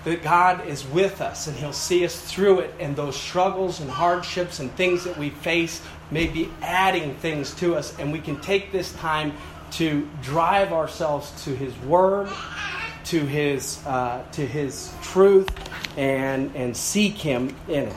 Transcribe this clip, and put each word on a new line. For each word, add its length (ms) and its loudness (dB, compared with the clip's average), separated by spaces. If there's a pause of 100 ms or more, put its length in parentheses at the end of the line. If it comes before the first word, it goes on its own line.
that 200 -2
God 420 4
is 220 -6
with 340 2
us 240 -6
and 100 -6
He'll 160 -6
see 320 2
us 160 -2
through 420 4
it, 180 -6
and 160 -4
those 200 -4
struggles 640 0
and 100 -6
hardships 720 0
and 160 -6
things 280 2
that 120 -6
we 140 -4
face 520 -2 (280)
may 160 0
be 240 -2 (140)
adding 520 2
things 400 -4
to 200 2
us, 240 -6
and 120 -2
we 80 -4
can 220 -6
take 300 0
this 220 -4
time 380 -2 (400)
to 380 0 (140)
drive 500 4
ourselves 720 -2
to 100 -2
His 260 -6
Word, 480 4 (760)
to 200 2
His, 600 -2
uh, 460 -2
to 140 -4
His 460 -4 (120)
truth, 460 8 (480)
and, 580 0
and 200 -2
seek 400 2
Him 400 -2 (120)
in 180 0
it. 120 -8